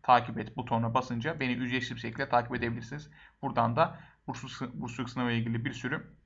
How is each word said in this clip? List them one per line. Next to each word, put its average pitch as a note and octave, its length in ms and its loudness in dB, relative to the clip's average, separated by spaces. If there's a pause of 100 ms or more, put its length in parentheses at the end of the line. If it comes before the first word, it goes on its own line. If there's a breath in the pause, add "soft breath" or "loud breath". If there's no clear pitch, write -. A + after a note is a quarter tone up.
takip A#2+ 360 6
et - 180 -6
butonuna A#2 360 0
basınca B2+ 460 0
beni B2+ 140 2
ücretsiz B2 420 -2
bir A#2 60 -8
şekilde A#2 280 -4
takip A#2+ 260 4
edebilirsiniz. A#2+ 540 -4 (320 loud breath)
Buradan A#2+ 340 2
da D#3+ 240 4 (280 loud breath)
bursluluk C3 280 -8
sı-, B2 260 -6
bursluluk B2 280 -4
sınavı B2 220 0
ile A#2 60 2
ilgili A#2 280 0
bir C3 80 -2
sürü C#3+ 300 -4 (220)